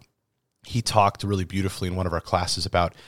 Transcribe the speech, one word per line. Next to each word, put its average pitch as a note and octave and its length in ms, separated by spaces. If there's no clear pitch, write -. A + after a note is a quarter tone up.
He - 160
talked G2+ 420
really G2 220
beautifully F#2+ 440
in F2+ 60
one F#2 100
of E2+ 80
our E2+ 80
classes F2+ 440
about F2 280